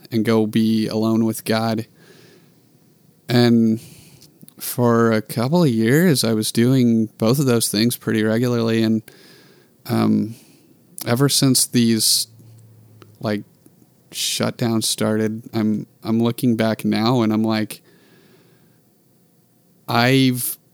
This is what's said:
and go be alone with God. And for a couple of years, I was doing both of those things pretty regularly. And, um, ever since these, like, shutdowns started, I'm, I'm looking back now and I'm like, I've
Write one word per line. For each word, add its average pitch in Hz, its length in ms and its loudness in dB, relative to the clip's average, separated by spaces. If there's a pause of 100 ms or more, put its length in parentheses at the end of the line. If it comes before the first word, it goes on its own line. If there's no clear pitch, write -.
(120)
and 107 140 -2
go 110 220 2
be 110 400 0
alone 110 380 0
with 113 200 -4
God. 110 400 -2 (1400)
And 117 500 4 (800)
for 117 520 2
a 110 100 0
couple 147 420 -2
of 147 60 4
years, 123 540 2
I 113 100 0
was 110 180 -2
doing 117 560 2 (100)
both 120 220 0
of 143 60 0
those 117 240 0
things 113 280 0
pretty 113 260 -2
regularly. 113 600 0
And, 110 180 0 (880)
um, 110 480 -2 (680)
ever 123 240 0
since 135 360 0
these, 113 640 0 (920)
like, 107 240 -4 (680)
shutdowns 113 720 -4
started, 110 580 -2 (100)
I'm, 107 340 -2 (160)
I'm 113 180 -2
looking 117 340 0
back 110 300 -2
now 110 360 0
and 107 120 0
I'm 110 100 0
like, 110 380 -4 (2000)
I've 123 680 0 (160)